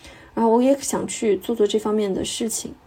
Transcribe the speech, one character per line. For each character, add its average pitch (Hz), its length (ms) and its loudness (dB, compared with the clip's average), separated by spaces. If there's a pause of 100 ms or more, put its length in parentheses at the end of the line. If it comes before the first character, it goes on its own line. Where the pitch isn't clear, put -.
(320)
然 226 100 -2
后 226 80 4
我 233 120 4
也 269 160 6
想 - 280 -4
去 202 300 0
做 233 180 -4
做 214 120 2
这 214 120 2
方 214 160 -2
面 208 200 0
的 - 100 -2
事 - 240 -4
情。” - 240 -8 (140)